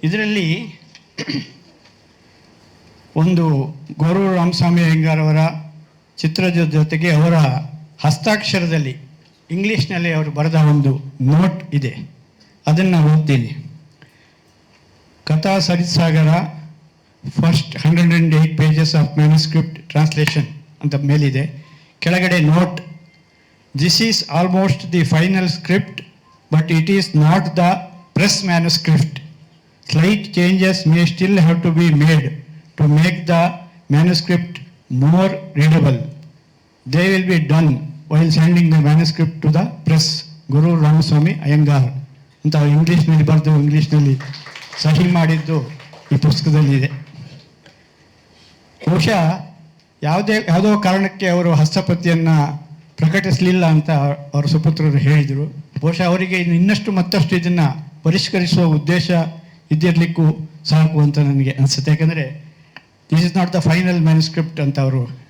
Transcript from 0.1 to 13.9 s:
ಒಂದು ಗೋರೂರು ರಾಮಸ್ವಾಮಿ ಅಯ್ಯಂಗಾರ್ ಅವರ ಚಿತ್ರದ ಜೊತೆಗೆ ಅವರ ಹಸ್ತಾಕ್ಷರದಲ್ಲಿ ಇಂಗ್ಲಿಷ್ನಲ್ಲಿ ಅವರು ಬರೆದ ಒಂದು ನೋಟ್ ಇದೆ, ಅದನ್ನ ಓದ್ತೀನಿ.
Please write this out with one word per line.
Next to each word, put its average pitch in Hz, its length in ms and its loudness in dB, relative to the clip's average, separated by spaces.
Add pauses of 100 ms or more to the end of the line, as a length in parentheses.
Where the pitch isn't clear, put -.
ಒಂದು 160 600 0 (220)
ಗೋರೂರು 185 380 0
ರಾಮಸ್ವಾಮಿ 170 480 0
ಅಯ್ಯಂಗಾರ್ 160 360 0
ಅವರ 156 160 0 (840)
ಚಿತ್ರದ 170 540 -2
ಜೊತೆಗೆ 156 400 0
ಅವರ 165 240 2 (680)
ಹಸ್ತಾಕ್ಷರದಲ್ಲಿ 165 920 -2 (540)
ಇಂಗ್ಲಿಷ್ನಲ್ಲಿ 180 600 -4
ಅವರು 156 180 -4
ಬರೆದ 156 240 -2
ಒಂದು 147 460 2 (200)
ನೋಟ್ 151 540 0
ಇದೆ, 131 340 -6 (580)
ಅದನ್ನ 180 280 2
ಓದ್ತೀನಿ. 151 760 0 (1500)